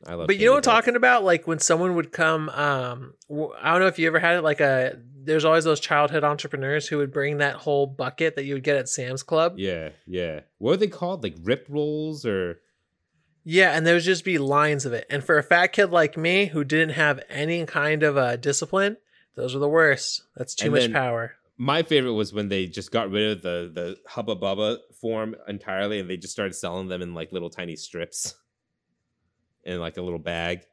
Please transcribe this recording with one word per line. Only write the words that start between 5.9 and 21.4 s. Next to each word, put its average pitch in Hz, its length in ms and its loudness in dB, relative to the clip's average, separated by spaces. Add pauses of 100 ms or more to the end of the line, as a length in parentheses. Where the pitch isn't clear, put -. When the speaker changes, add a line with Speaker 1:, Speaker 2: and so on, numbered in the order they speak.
Speaker 2:
entrepreneurs 147 640 -2
who 156 100 -4
would 139 140 -2
bring 143 260 -2
that 143 180 0
whole 143 300 0
bucket 135 500 -4
that 139 80 -6
you 139 100 -4
would 131 100 -6
get 143 120 2
at 127 120 -2
Sam's 131 340 -6
Club. 170 360 0
Speaker 1:
Yeah, 87 320 -4 (160)
yeah. 85 340 -6 (180)
What 117 140 0
are 190 60 2
they 208 100 0
called? 175 340 -8
Like, 85 200 -8
Rip 110 260 -2
Rolls 151 560 -6
or 95 360 -4 (840)
Speaker 2:
Yeah, 170 320 4
and 160 100 0
there 170 80 6
would 170 100 4
just 180 200 0
be 180 140 0
lines 143 480 2
of 123 60 -4
it. 113 180 -6
And 139 120 -4
for 160 140 2
a 147 60 4
fat 175 260 4
kid 196 220 2
like 165 260 4
me 175 300 2
who 151 180 -2
didn't 156 300 2
have 147 340 2
any 165 380 -2
kind 151 360 0
of, 147 140 4
uh, 123 200 2
discipline, 175 600 0 (400)
those 127 180 -4
were 139 60 -2
the 143 80 2
worst. 151 540 2 (140)
That's - 180 -8
too 110 120 -2
Speaker 1:
And 120 80 2
Speaker 2:
much 139 80 6
Speaker 1:
then 117 100 0
Speaker 2:
power. 117 420 -2 (220)